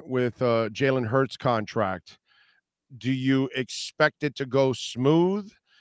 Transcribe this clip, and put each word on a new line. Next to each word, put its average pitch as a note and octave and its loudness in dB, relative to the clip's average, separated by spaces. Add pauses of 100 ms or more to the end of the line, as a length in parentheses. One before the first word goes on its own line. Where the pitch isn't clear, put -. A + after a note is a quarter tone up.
with, B2+ -2
uh, A2+ 2
Jalen C3 0
Hurts' C3+ 0
contract. G#2+ -2 (760)
Do A#2 -4
you C3+ 0
expect - -2
it D3 -4
to C#3 -6
go C3 2
smooth? F3 0 (300)